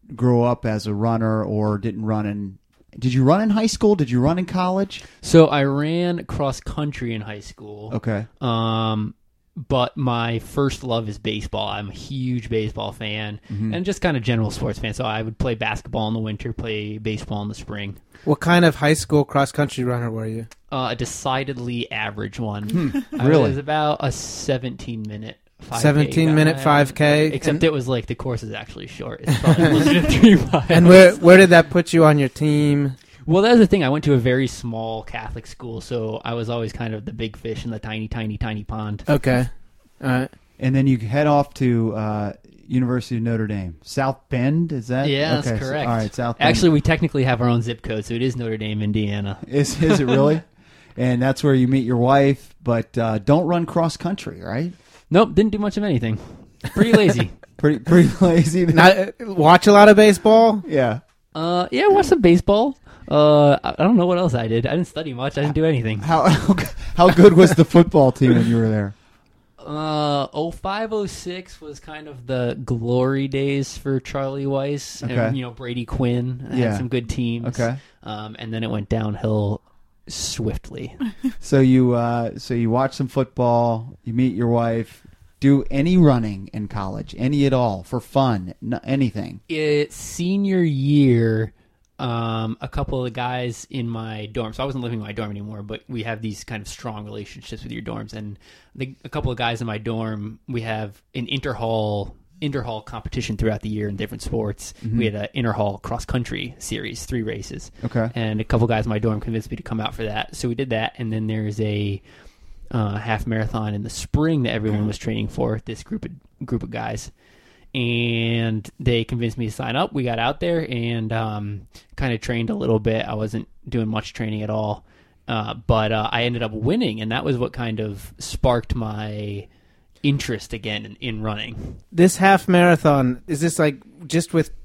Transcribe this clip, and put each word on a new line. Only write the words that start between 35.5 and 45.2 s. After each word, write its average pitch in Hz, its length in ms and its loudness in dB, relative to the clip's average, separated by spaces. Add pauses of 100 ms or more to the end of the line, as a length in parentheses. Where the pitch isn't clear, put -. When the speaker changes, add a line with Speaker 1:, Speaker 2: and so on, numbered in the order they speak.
Speaker 2:
so 110 440 -6
I 117 100 -6
was 117 160 -6
always 117 240 -4
kind 113 180 -6
of 107 140 -10
the - 60 -10
big 110 260 -8
fish 113 260 -8
in 120 60 -6
the 107 80 -8
tiny, 110 300 -8
tiny, 110 280 -6
tiny 107 280 -6
pond. 107 440 -8
Speaker 3:
Okay. 127 380 2 (560)
All 139 80 -4
right. 127 200 -2 (280)
Speaker 1:
And 131 160 0
then 135 120 4
you 131 120 2
head 123 280 -2
off 143 280 2
to, 117 400 0
uh, 107 380 -4 (340)
University 123 500 -2
of 110 60 -4
Notre 113 240 -2
Dame. 95 360 -6
South 135 360 -4 (100)
Bend, 151 440 0
is 120 160 -8
that? 131 200 -2
Speaker 2:
Yeah, 147 280 0